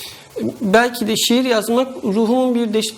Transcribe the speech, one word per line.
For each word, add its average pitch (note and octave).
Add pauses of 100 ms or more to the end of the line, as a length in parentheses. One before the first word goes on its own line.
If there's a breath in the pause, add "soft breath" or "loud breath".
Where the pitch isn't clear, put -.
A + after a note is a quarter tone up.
(600 loud breath)
belki A3+
de A3
şiir B3
yazmak A#3+
ruhumun A#3
bir A#3
deş-, G#3+